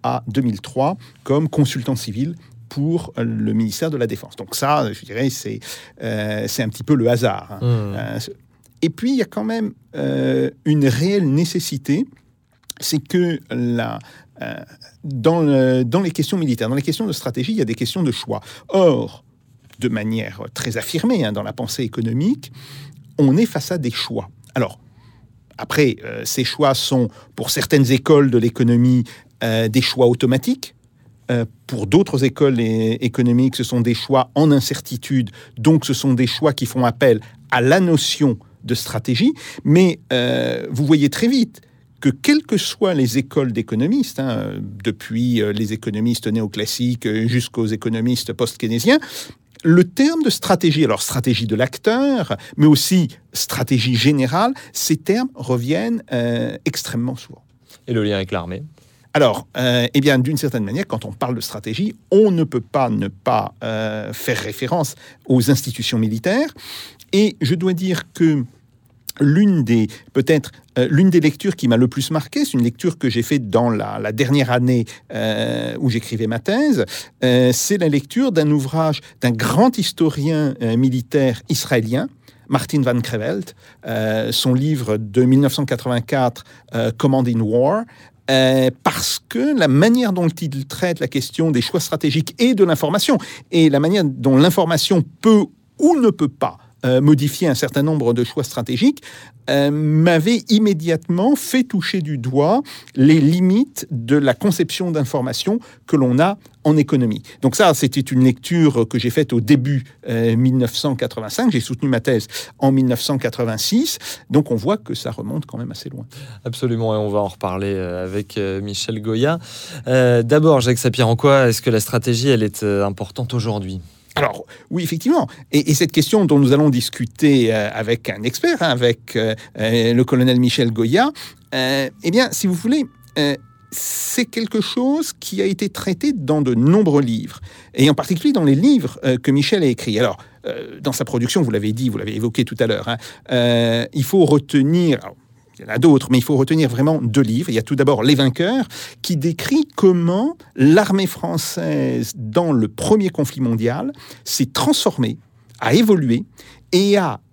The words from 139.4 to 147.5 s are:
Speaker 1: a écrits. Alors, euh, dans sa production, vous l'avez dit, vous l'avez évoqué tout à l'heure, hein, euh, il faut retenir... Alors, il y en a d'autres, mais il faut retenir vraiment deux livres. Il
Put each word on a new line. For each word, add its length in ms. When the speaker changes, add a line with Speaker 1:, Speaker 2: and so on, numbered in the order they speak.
Speaker 1:
a 20
écrits. 320
Alors, 200
euh, 340
dans 120
sa 120
production, 380
vous 80
l'avez 220
dit, 160
vous 100
l'avez 160
évoqué 300
tout 160
à 80
l'heure, 180
hein, 120
euh, 600
il 120
faut 200
retenir... 760
Alors, 140
il 40
y 80
en 40
a 40
d'autres, 320
mais 80
il 60
faut 120
retenir 320
vraiment 320
deux 200
livres. 280
Il 60